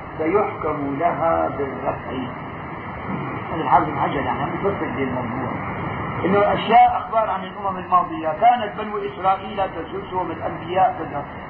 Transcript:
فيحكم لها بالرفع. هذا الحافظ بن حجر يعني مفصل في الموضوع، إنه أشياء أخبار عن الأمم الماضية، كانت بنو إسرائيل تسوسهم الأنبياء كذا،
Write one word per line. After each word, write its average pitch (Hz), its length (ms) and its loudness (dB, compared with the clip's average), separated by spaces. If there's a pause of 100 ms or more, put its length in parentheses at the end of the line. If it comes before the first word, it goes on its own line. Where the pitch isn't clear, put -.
(180)
فيحكم 156 800 0
لها 165 580 2
بالرفع. - 540 -4 (1400)
هذا 165 80 -4
الحافظ 151 280 6
بن 143 100 -4
حجر 143 200 0
يعني 131 320 -2
مفصل 151 440 -2
في 135 80 0
الموضوع، 123 480 -4 (760)
إنه 202 280 4
أشياء 220 440 8
أخبار 220 320 0
عن 190 140 -2
الأمم 190 340 -4
الماضية، 175 520 2 (120)
كانت 226 400 4
بنو 208 160 -4
إسرائيل 196 640 -2 (140)
تسوسهم 180 560 -6
الأنبياء 165 680 0
كذا، 143 260 -6 (240)